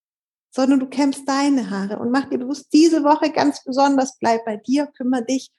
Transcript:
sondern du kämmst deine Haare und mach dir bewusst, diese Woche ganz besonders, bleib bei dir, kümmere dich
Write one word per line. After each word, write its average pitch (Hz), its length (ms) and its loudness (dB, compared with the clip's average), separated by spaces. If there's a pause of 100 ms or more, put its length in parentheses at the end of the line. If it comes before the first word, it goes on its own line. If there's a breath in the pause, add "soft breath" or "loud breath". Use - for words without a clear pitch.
(520)
sondern 262 280 2
du 262 80 -4
kämmst 277 400 -2
deine 277 420 0
Haare 202 300 -6
und 233 120 -4
mach 269 180 -2
dir 254 100 -4
bewusst, 262 340 -8
diese 320 300 4
Woche 302 280 2
ganz - 320 -2
besonders, 269 560 0
bleib 226 260 -2
bei 214 120 -6
dir, 277 300 -2
kümmere 254 380 -4
dich 254 340 -4